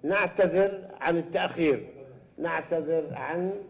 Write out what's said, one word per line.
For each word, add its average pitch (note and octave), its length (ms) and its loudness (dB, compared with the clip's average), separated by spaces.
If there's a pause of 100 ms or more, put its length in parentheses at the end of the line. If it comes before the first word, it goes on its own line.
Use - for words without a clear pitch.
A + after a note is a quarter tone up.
نعتذر F#3+ 840 2 (120)
عن E3+ 160 2
التأخير، E3 720 0 (520)
نعتذر D#3+ 720 -2
عن E3 400 -4 (180)